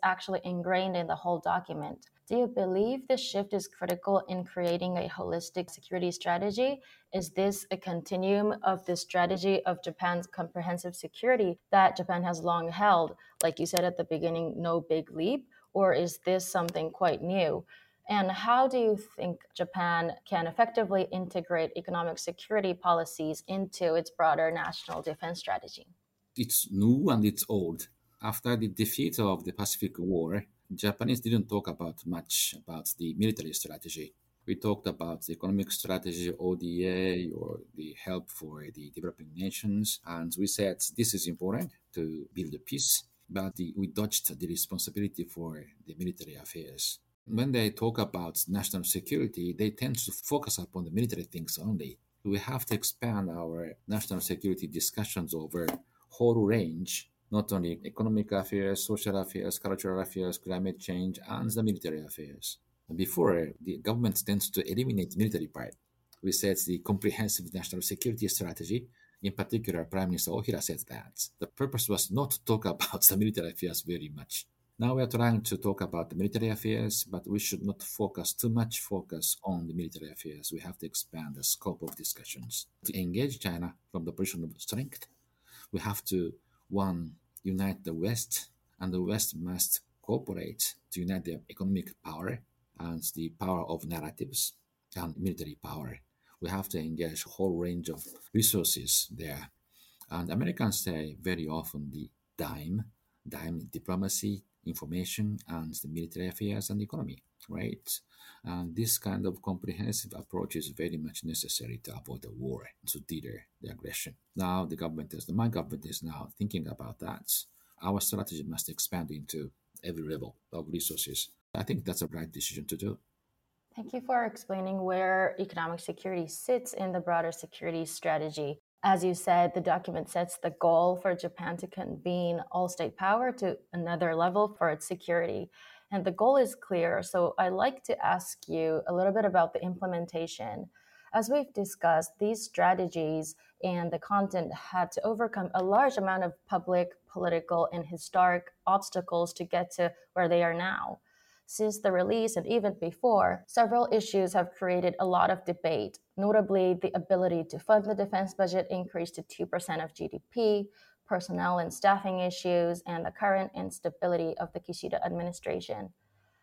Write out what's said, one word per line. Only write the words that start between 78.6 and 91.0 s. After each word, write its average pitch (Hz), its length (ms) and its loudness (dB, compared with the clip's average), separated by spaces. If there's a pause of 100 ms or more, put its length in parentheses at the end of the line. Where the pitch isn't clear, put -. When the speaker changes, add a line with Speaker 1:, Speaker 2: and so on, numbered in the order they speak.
Speaker 2:
focus - 640 -4
on 87 240 -2
the 80 80 -8
military 80 380 -8
affairs. 76 400 -10
We 82 80 -8
have 87 180 -14
to 80 80 -8
expand 76 480 -8
the 69 80 -10
scope - 400 -4
of - 140 -10
discussions - 720 -10 (180)
to - 120 -6
engage 101 440 -2
China 87 340 -4 (160)
from 85 140 -6
the 85 80 -4
position 92 320 -4
of - 160 -12
strength. - 480 -6 (640)
We 95 80 -2
have 98 260 -4
to, 87 280 0 (340)
one, 90 480 -2 (260)
unite 95 400 -2
the 82 120 -4
West, 107 560 -2 (280)
and 95 140 -2
the 92 100 0
West 92 340 0
must 90 440 -2 (220)
cooperate - 720 -4 (160)
to 90 100 -6